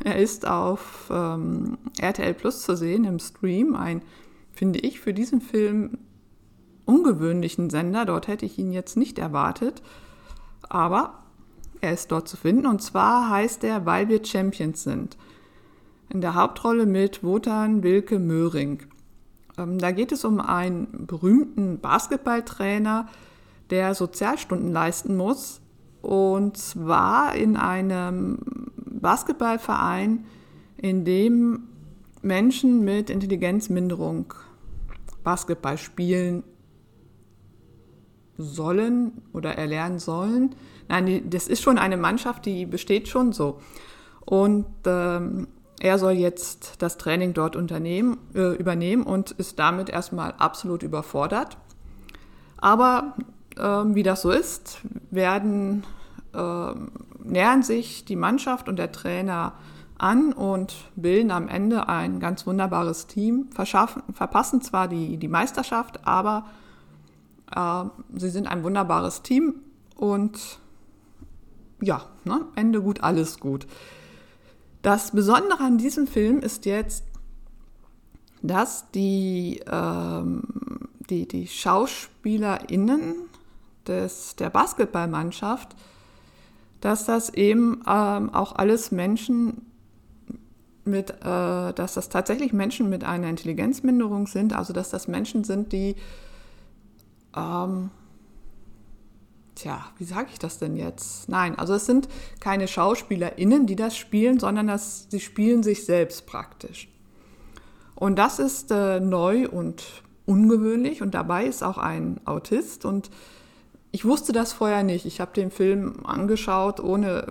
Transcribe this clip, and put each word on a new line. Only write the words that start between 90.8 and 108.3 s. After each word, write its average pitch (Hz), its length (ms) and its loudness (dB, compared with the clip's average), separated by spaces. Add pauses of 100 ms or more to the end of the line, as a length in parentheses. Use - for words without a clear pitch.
mit, 196 220 -2
äh, 180 640 -4
dass 180 220 -6
das 185 140 -6
tatsächlich 226 440 0
Menschen 208 360 0
mit 185 160 -2
einer 175 240 -2
Intelligenzminderung 208 1000 0
sind, 208 260 0
also 180 200 -4
dass 180 180 -4
das - 160 -8
Menschen 202 380 -2
sind, 208 280 -4
die, 196 240 -2 (1400)
ähm, 185 540 -4 (1600)
tja, 139 320 -12 (120)
wie 180 60 -10
sag 185 280 -8
ich - 60 -20
das - 200 -10
denn 156 180 -4
jetzt? - 520 -10
Nein, 180 300 -2
also 180 160 0
es 208 120 0
sind 262 220 4 (320)
keine 196 280 0
SchauspielerInnen, 196 1000 2
die 190 100 -2
das 220 200 -2
spielen, 233 440 4
sondern 208 260 0
das, 208 440 -4
sie 202 100 -2
spielen 226 420 2
sich 208 220 0
selbst 170 420 0
praktisch. - 600 -14 (1080)
Und 196 240 2
das 233 200 4